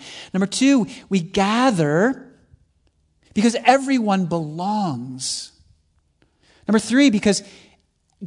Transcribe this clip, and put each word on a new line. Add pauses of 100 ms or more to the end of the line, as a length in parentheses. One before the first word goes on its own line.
(320)
Number
two, (220)
we
gather (1000)
because
everyone
belongs. (1160)
Number
three,
because (840)